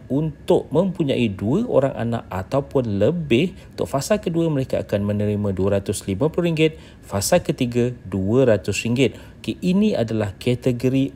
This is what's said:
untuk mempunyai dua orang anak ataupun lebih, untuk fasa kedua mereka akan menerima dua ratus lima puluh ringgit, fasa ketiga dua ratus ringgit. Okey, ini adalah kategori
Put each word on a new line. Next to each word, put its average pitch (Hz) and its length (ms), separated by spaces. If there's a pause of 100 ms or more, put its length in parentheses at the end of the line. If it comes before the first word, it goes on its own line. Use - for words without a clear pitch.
untuk 151 640
mempunyai 135 640
dua 120 320
orang 135 320
anak 113 320
ataupun 107 720
lebih, 151 560 (160)
untuk - 160
fasa 208 320
kedua 165 240
mereka 135 400
akan 101 160
menerima 104 480
dua 98 320
ratus - 240
lima 101 240
puluh 170 240
ringgit, 156 240 (240)
fasa 131 400
ketiga 120 480 (160)
dua 101 440
ratus 104 360
ringgit. 120 320 (240)
Okey, - 200
ini 196 360
adalah 110 400
kategori 127 800